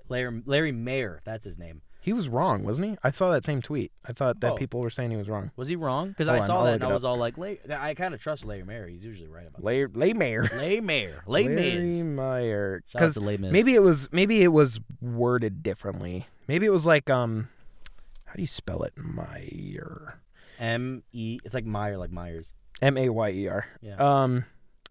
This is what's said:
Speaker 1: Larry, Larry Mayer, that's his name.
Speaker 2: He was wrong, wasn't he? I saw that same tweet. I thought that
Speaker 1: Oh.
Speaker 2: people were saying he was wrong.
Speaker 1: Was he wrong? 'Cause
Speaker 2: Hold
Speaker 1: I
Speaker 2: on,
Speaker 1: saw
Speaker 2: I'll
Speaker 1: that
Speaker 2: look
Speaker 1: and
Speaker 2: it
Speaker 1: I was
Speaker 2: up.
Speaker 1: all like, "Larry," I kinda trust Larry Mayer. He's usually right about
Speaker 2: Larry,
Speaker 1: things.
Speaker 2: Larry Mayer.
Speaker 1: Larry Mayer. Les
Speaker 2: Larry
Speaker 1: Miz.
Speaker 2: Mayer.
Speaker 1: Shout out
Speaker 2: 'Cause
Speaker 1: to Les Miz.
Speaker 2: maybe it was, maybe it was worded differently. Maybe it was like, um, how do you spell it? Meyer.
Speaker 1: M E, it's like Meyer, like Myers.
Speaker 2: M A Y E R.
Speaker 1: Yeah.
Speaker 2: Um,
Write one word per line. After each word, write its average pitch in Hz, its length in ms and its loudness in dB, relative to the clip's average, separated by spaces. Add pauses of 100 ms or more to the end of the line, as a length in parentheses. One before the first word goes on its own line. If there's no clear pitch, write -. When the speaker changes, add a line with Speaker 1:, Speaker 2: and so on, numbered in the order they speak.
Speaker 1:
Larry, 123 380 -4
Larry 143 260 2
Mayer, 117 540 -4
that's 110 180 -10
his 87 140 -12
name. 80 240 -16 (180)
Speaker 2:
He 202 140 -2
was 214 140 -2
wrong, 120 360 0
wasn't 127 280 -2
he? 190 120 -8
I 131 60 4
saw 185 220 2
that 143 120 2
same 143 160 -2
tweet. 143 320 -4 (140)
I 123 80 -8
thought 120 260 0
that 120 120 2
Speaker 1:
Oh. - 20 0
Speaker 2:
people 123 260 -4
were 120 80 -2
saying 120 220 -4
he 113 80 -2
was 101 100 -6
wrong. 107 280 -4
Speaker 1:
Was 127 120 -6
he 175 80 -2
wrong? 160 380 -2
'Cause 151 140 0
Speaker 2:
Hold - 100 4
Speaker 1:
I - 20 2
Speaker 2:
on, 101 60 2
Speaker 1:
saw 101 140 2
Speaker 2:
I'll 120 40 4
Speaker 1:
that 120 60 6
Speaker 2:
look 113 100 4
Speaker 1:
and - 40 -4
Speaker 2:
it 127 60 0
Speaker 1:
I - 40 2
was 120 100 0
Speaker 2:
up. 127 60 2
Speaker 1:
all 123 80 0
like, 120 180 -2
"Larry," 190 220 -8 (100)
I 147 260 -4
kinda 180 220 -4
trust 147 300 -6
Larry 101 180 -8
Mayer. 104 220 -10
He's 87 180 -14
usually 95 240 -14
right 82 180 -18
about 78 160 -16
Speaker 2:
Larry, 127 260 2
Speaker 1:
things. - 80 -10
Speaker 2:
Larry 175 180 4
Mayer. 120 280 0 (120)
Speaker 1:
Larry 180 260 0
Mayer. 123 460 -2
Les 135 180 4
Speaker 2:
Larry 139 120 0
Speaker 1:
Miz. 170 500 0
Speaker 2:
Mayer. 120 800 -2
Speaker 1:
Shout - 160 0
out - 20 6
Speaker 2:
'Cause 156 100 4
Speaker 1:
to 113 60 -4
Les 104 160 0
Miz. 98 160 -2
Speaker 2:
maybe 233 220 6
it 226 80 10
was, 151 280 6
maybe 202 320 6
it 180 100 10
was 135 280 6 (220)
worded 120 600 0
differently. 95 680 -6 (200)
Maybe 175 160 2
it 214 60 4
was 170 160 4
like, 151 240 6
um, 117 380 0 (760)
how - 100 -18
do - 60 -8
you 170 60 -4
spell - 380 -6
it? - 120 -6
Meyer. - 1200 -12 (380)
Speaker 1:
M 120 440 -4 (100)
E, 117 320 -6
it's 101 100 -14
like 110 120 -4
Meyer, 104 320 -4
like 87 140 -8
Myers. 87 400 -10 (280)
Speaker 2:
M 135 180 4
A 131 100 2
Y 110 220 0
E 95 180 -2
R. 101 180 -2 (140)
Speaker 1:
Yeah. 104 160 -14
Speaker 2:
Um, 131 480 4 (460)